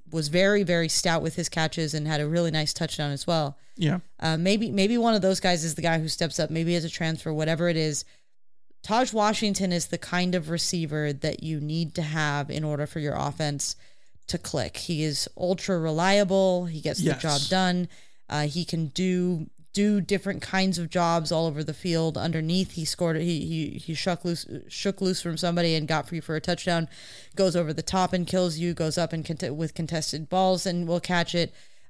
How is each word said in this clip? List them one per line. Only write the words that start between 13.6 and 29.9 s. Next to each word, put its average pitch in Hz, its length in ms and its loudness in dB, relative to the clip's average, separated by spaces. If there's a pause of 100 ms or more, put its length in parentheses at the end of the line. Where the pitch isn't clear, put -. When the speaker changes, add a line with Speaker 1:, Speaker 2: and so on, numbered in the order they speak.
Speaker 1:
to 170 140 -2
click. - 380 -4
He 156 260 -2
is 151 340 -2
ultra 180 400 0
reliable. 180 880 4
He 160 160 -6
gets 151 180 -2
the 175 120 2
Speaker 2:
Yes. 131 100 -2
Speaker 1:
job 143 260 2
done. 180 420 2 (380)
Uh, 147 200 0
he 156 180 -2
can 160 220 -2
do, 180 640 0 (240)
do 208 280 4
different 185 400 -2
kinds 190 360 0
of 170 120 -4
jobs 170 420 2
all 165 140 2
over 151 180 -2
the 151 100 -4
field. 165 440 0
Underneath, 165 540 0
he 165 120 -6
scored. 165 340 0
He, 165 280 -2
he, 160 320 -2
he - 160 -8
shook 170 320 -2
loose, 170 200 -4 (220)
shook - 320 -4
loose 190 220 0
from 165 160 -4
somebody 170 380 2
and 156 120 -2
got 156 220 0
free 170 100 -6
for 156 160 -4
a 151 60 -2
touchdown. 170 480 0 (460)
Goes 185 200 4
over 165 160 2
the 165 100 -4
top 185 300 2
and 180 160 0
kills 180 300 2
you. 170 160 0
Goes 156 240 -2
up 165 160 0
and 160 100 -2
cont-, 151 320 -4
with 160 180 -4
contested 156 540 -4